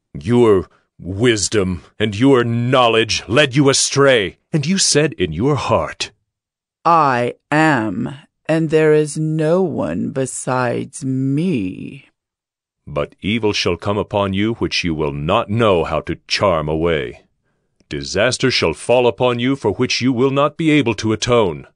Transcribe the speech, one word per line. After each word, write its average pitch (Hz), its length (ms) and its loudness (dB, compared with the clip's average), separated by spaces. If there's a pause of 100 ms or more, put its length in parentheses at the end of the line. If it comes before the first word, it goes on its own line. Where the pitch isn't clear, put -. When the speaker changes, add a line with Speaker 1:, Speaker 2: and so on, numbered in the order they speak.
(200)
Speaker 1:
Your 104 480 4 (320)
wisdom 95 840 0 (140)
and 104 220 -2
your 131 240 4
knowledge 117 840 0
led 131 260 2
you 139 140 4
astray, 131 720 2 (120)
and 151 140 -2
you 190 120 -2
said 147 360 0
in 90 180 -2
your 120 240 0
heart, 95 560 -2 (760)
Speaker 2:
"I 139 460 2 (160)
am, 135 640 0 (320)
and 160 240 0
there 156 240 4
is 151 240 0
no 156 460 0
one 107 480 -4
besides 127 920 -4
me." 135 1040 -4 (760)
Speaker 1:
But 71 380 -6
evil 107 300 0
shall 92 220 -2
come 104 220 -4
upon 101 360 -2
you 104 220 -2
which - 280 -4
you 82 100 -2
will 76 180 -4
not 82 380 -2
know 104 340 2
how 76 180 -4
to 82 260 -8
charm 80 420 0
away. 78 540 -2 (680)
Disaster 92 600 -2
shall 131 240 0
fall 123 320 2
upon 120 320 0
you 131 160 0
for 107 160 -2
which 123 280 -2
you 127 140 0
will 127 160 2
not 143 280 -2
be 160 120 0
able 139 240 2
to 110 180 -4
atone, 104 540 0 (100)